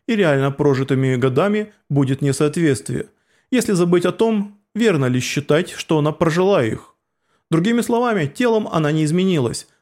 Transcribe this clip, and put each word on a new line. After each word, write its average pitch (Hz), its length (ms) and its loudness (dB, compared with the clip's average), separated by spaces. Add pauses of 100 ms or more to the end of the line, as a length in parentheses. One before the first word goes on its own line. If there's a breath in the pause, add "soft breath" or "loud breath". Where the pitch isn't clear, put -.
и 233 100 -2
реально 143 360 2
прожитыми 135 640 0
годами 180 560 0 (180 loud breath)
будет 139 320 0
несоответствие. 147 840 0 (460)
Если 233 200 0
забыть 175 340 2
о 180 60 0
том, 214 480 -2 (160)
верно 196 300 2
ли 127 160 0
считать, 147 500 -2
что - 260 -2
она 147 140 0
прожила 170 520 0
их. - 300 -6 (560)
Другими 208 320 2
словами, 226 460 0
телом 220 440 0
она 151 200 0
не 156 140 0
изменилась, 170 640 0 (140)